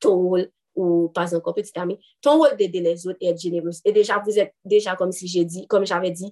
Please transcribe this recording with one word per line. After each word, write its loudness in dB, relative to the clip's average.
ton 2
rôle, 0
ou 2
pas -4
encore -4
petite -8
amie, -6
ton 4
rôle 6
d'aider 0
les -2
autres -8
et -2
être 0
généreuse. -4
Et 2
déjà, 2
vous 0
êtes 2
déjà, 2
comme -2
si -8
j'ai 0
dit, -12
comme 2
j'avais -2
dit, -10